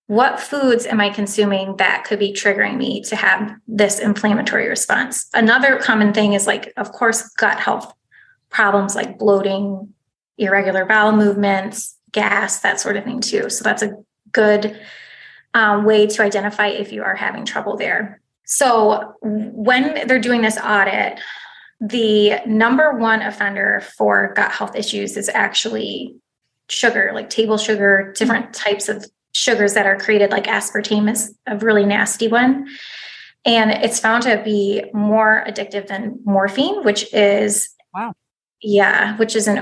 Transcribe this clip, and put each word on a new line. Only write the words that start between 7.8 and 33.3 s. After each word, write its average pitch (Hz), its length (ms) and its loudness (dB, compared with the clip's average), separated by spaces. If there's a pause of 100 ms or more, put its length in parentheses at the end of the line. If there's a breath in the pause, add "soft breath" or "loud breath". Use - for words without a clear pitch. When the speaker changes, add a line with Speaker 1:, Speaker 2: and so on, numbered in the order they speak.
Speaker 1:
problems 202 440 2
like - 240 -6
bloating, 196 720 0 (460)
irregular 190 460 0
bowel 214 280 4
movements, 202 840 0 (160)
gas, 208 480 -2
that - 200 -2
sort 202 160 -2
of 202 80 -6
thing - 160 -6
too. - 300 -2
So - 140 -6
that's 214 180 0
a 202 140 -4 (360)
good, 214 460 2 (760 loud breath)
um, 208 300 4
way 214 220 6
to 214 160 -2
identify 208 460 0
if 202 240 -6
you 214 100 -10
are 190 140 -4
having - 280 -6
trouble - 320 -6
there. - 440 -6 (240)
So 220 800 2
when 240 840 0
they're 254 140 2
doing 233 220 0
this 214 200 0
audit, 202 560 0 (600 loud breath)
the 214 640 2
number 247 500 4
one 226 260 0
offender 202 600 -2 (140)
for 101 380 2
gut - 160 0
health - 240 -8
issues 208 420 -6
is 208 120 -6
actually - 840 -4 (540)
sugar, 226 460 0
like 220 160 -10
table 220 280 0
sugar, 196 580 2
different - 380 0
types - 340 -4
of 202 160 -8 (280)
sugars 208 420 2
that 202 120 2
are 196 120 2
created, 202 320 2
like 202 140 -2
aspartame 208 680 -2
is - 240 -4 (120)
a 214 120 -6
really 214 260 4
nasty 202 440 0
one. 254 380 2 (800 loud breath)